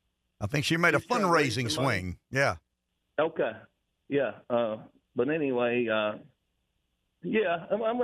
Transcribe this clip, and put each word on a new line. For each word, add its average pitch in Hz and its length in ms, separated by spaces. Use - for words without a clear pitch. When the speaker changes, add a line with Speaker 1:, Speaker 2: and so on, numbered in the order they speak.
Speaker 1:
I 104 60
think 147 180
she 160 120
made 170 180
a 139 60
Speaker 2:
She's - 60
trying 240 140
to 190 80
raise 143 280
Speaker 1:
fundraising 120 140
Speaker 2:
some 127 140
money. 117 140
Speaker 1:
swing. 90 200
Yeah. 127 260
Speaker 2:
Okay. 156 340
Yeah. 135 240
Uh, 117 280
but 131 160
anyway, 123 580
uh, 107 300
yeah, 175 480
I, 185 40
I, 220 160